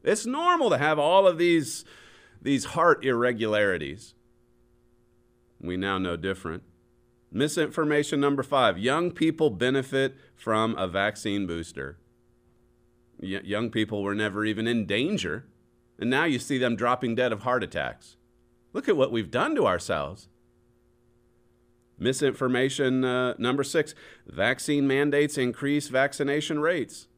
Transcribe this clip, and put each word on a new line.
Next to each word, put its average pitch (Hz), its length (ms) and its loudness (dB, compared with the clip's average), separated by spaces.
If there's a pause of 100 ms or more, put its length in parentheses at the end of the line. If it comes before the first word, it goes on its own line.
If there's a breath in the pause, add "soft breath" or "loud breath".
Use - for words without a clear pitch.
It's 214 200 0
normal 311 460 2
to 175 80 4
have 151 220 2
all 185 260 6
of 175 100 6
these, 165 480 2 (560 loud breath)
these 139 260 -2
heart 170 380 4
irregularities. 107 1080 0 (1400)
We 90 180 -6
now 95 220 -2
know 87 180 -2
different. 82 460 -6 (720)
Misinformation 151 880 0
number 143 220 2
five, 117 360 2
young 143 320 0
people 160 400 2
benefit 131 640 0 (200 soft breath)
from 110 420 0
a 95 100 -2
vaccine 101 600 -2
booster. 82 520 -8 (1200)
Y-, 95 220 -6
young 107 280 -2
people 107 320 -2
were 101 120 -2
never 107 300 -2
even 110 220 -2
in 117 200 0
danger, 113 600 -2 (520)
and 117 120 -2
now 143 140 2
you 147 140 0
see 135 200 -4
them 120 180 2
dropping 120 380 0
dead 113 180 0
of 98 100 -8
heart 120 220 0
attacks. - 520 -8 (560)
Look 254 180 -4
at 175 60 4
what 131 140 2
we've 113 200 -4
done 208 240 0
to 190 120 2
ourselves. 85 640 -2 (1700)
Misinformation, 131 1080 0
uh, 123 320 0
number 127 260 0
six, 151 300 -2 (320 loud breath)
vaccine 131 600 0
mandates 143 520 2
increase 139 500 -2
vaccination 143 720 -2
rates. 156 580 -4